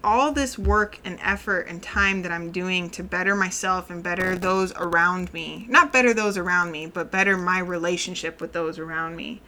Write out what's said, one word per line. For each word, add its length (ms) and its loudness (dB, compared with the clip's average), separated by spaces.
all 260 4
this 260 -2
work 480 2
and 160 -8
effort 480 -2
and 140 -10
time 400 2
that 80 -6
I'm 220 -6
doing 380 -2
to 120 -10
better 320 0
myself 560 0
and 120 -8
better 340 0
those 360 2
around 600 2
me, 340 -10
not 240 6
better 220 6
those 220 0
around 340 2
me, 160 -8
but 240 -6
better 260 4
my 220 0
relationship 840 -2
with 120 -8
those 260 -4
around 380 -6
me, 320 -10